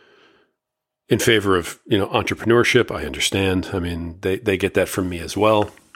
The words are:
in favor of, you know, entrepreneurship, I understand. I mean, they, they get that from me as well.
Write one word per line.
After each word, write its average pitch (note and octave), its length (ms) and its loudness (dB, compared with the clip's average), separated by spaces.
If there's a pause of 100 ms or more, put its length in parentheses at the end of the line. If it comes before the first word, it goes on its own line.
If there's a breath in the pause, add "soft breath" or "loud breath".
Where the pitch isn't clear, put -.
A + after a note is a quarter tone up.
(1080 soft breath)
in A2+ 100 2
favor G2+ 380 2
of, - 300 -6
you A2 120 0
know, G2 100 0
entrepreneurship, A#2 840 2
I E2+ 100 -8
understand. F#2 680 -2
I G2 60 -4
mean, E2+ 420 -6
they, F#2+ 180 -2
they G2 180 0
get F#2 180 -2
that F#2 140 2
from F#2+ 200 -4
me F2 120 -8
as - 160 -10
well. G#2 340 2 (260)